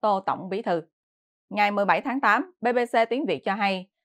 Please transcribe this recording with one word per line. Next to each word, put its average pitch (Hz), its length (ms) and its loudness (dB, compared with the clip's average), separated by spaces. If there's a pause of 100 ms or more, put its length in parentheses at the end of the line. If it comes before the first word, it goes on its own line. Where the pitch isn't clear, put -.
Tô 202 180 2
Tổng - 300 -6
Bí 196 120 -6
Thư. 175 200 -2 (680)
Ngày 208 220 0
mười 202 140 0
bảy 175 160 4
tháng 262 200 -4
tám, 226 300 2 (100)
B 233 140 0
B - 20 0 (140)
C 226 180 2
Tiếng 262 160 -2
Việt 160 200 -2
cho 196 80 0
hay, 196 360 -2 (160)